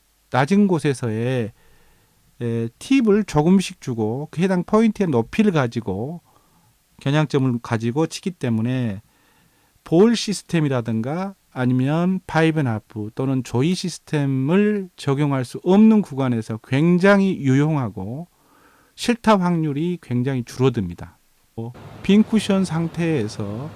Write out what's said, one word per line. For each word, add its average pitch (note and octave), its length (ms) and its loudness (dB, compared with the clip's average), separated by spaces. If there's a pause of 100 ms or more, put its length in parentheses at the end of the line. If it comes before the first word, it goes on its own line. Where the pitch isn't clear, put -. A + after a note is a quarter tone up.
(300)
낮은 G3 360 2
곳에서의, B2+ 880 -2 (920)
에, A#2 260 -4 (100)
팁을 A3 460 2
조금씩 F3+ 560 2
주고 A#2 500 -4
그 E3 120 -4
해당 F#3 220 0
포인트의 G#3+ 440 2
높이를 D#3 440 0
가지고 A#2+ 680 -4 (800)
겨냥점을 C3+ 600 0
가지고 A#2+ 460 -2
치기 - 240 -8
때문에 A#2 680 -2 (840)
볼 G#3 320 4
시스템이라든가 C#3+ 1160 -4 (180)
아니면 C#3 760 0
파이브앤하프 C3+ 880 -2
또는 C3 280 -2
조이 C#3+ 320 0
시스템을 F3 1200 -2
적용할 C#3 480 -2
수 - 200 -12
없는 G#3+ 380 6
구간에서 B2 560 -4
굉장히 F3+ 800 2
유용하고 C3+ 920 0 (680)
실타 A3 420 2
확률이 E3+ 640 -2
굉장히 B2 420 -2
줄어듭니다. G2 760 -2 (840)
빈 G#3 200 6
쿠션 G3 420 0
상태에서 D#3 1120 -4